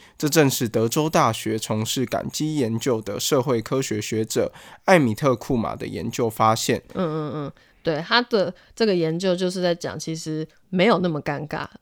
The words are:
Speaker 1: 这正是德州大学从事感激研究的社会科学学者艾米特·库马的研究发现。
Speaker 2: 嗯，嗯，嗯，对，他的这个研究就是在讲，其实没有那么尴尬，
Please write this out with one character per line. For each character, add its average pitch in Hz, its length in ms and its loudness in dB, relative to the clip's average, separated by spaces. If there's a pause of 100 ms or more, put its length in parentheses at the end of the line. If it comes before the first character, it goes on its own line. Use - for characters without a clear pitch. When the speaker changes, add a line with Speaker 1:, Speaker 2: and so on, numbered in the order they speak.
(180)
Speaker 1:
这 151 100 0
正 143 220 6
是 127 180 -2
德 113 200 2
州 151 200 0
大 151 240 4
学 110 240 -4
从 110 300 -4
事 - 180 -2
感 - 240 -4
激 151 280 -4
研 113 200 0
究 113 240 0
的 101 200 -6
社 139 200 2
会 120 220 0
科 135 180 -2
学 107 200 -2
学 110 240 -2
者 110 260 0 (360)
艾 190 120 8
米 123 160 4
特· 143 240 0
库 - 180 -2
马 95 200 -2
的 - 100 -8
研 101 240 -6
究 120 180 -2
发 110 280 4
现。 - 260 0 (120)
Speaker 2:
嗯， 185 120 -2
嗯， 151 280 -6
嗯， 143 180 -8 (320)
对， 160 240 0
他 233 140 4
的 190 300 0 (220)
这 233 100 0
个 202 120 4
研 160 200 2
究 180 200 0
就 185 120 0
是 185 140 -4
在 175 100 4
讲， - 240 -6
其 160 200 -8
实 156 320 -6 (220)
没 185 160 4
有 214 120 6
那 175 100 0
么 151 140 -2
尴 147 240 -6
尬， 156 180 -8 (180)